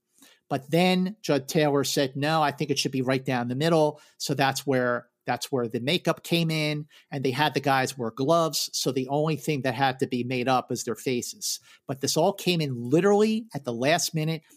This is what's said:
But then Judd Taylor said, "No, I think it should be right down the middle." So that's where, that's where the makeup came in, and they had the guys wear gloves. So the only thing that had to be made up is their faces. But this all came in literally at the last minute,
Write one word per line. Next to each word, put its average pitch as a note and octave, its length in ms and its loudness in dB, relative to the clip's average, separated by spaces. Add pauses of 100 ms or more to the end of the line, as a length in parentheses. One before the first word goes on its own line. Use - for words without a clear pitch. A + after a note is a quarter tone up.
(480)
But C#3 220 -6
then F#3 500 2
Judd C#3 280 0
Taylor D3 340 2
said, C3+ 320 -2
"No, D3+ 280 0
I C#3+ 100 2
think C#3+ 180 -6
it C3 80 2
should C3 140 -2
be C3+ 100 -2
right C3 220 0
down B2 240 -2
the B2 60 -4
middle." D3+ 460 2 (180)
So - 160 -4
that's C3+ 320 0
where, B2 420 0 (180)
that's B2 260 -4
where A#2+ 160 0
the A2+ 120 -6
makeup E3 420 0
came E3+ 280 0
in, D3+ 360 -2 (240)
and C#3 120 -6
they C3+ 100 0
had D3+ 220 0
the C#3 60 0
guys C3 380 0
wear A2+ 120 -4
gloves. D#3+ 600 0
So - 180 -2
the B2+ 180 -2
only D3+ 280 0
thing C#3+ 260 -2
that C3 120 0
had C3 260 0
to C3 60 0
be A#2+ 180 -4
made B2 240 -2
up B2+ 240 0
is A#2 120 -4
their - 100 -4
faces. - 640 -6 (260)
But C3+ 140 -8
this D#3+ 160 -2
all E3+ 160 2
came F3+ 280 0
in C#3 140 -2
literally G3+ 800 2
at C#3 100 -8
the A#2+ 100 -4
last D3 400 0
minute, D#3+ 280 -2 (140)